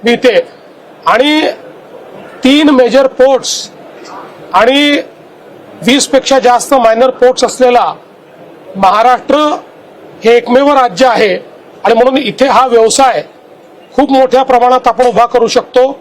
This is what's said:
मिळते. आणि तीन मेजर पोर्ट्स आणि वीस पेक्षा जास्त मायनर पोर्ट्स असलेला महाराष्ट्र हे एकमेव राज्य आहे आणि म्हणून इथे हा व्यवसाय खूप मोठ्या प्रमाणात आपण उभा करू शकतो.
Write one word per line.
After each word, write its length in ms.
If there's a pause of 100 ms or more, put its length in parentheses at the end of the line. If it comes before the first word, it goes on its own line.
मिळते. 300 (720)
आणि 340 (1040)
तीन 260
मेजर 380
पोर्ट्स 640 (840)
आणि 480 (880)
वीस 200
पेक्षा 320
जास्त 360
मायनर 380
पोर्ट्स 320
असलेला 480 (840)
महाराष्ट्र 600 (880)
हे 120
एकमेव 360
राज्य 340
आहे 280 (500)
आणि 100
म्हणून 220
इथे 300
हा 200
व्यवसाय 560 (720)
खूप 180
मोठ्या 300
प्रमाणात 460
आपण 180
उभा 200
करू 220
शकतो. 380 (140)